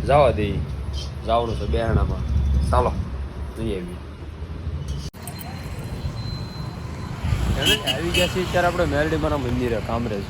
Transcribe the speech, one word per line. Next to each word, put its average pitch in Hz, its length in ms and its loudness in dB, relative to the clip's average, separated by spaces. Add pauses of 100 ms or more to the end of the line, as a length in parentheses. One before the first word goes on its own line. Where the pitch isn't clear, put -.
જવા 135 240 8
દઈએ. 104 280 0 (640)
જવાનું 113 340 2
છે 101 60 -2
બહેણામાં. 113 580 2 (460)
ચાલો 120 240 4 (640)
જઈ 113 180 -2
આવીએ. 90 320 -8 (4000)
આવી 165 140 0
ગયા 175 180 4
છીએ 180 160 0
અત્યારે 175 240 4
આપણે 175 180 2
મેલડીમાના 151 520 2
મંદિરે 123 500 0
કામરેજ. 113 420 -2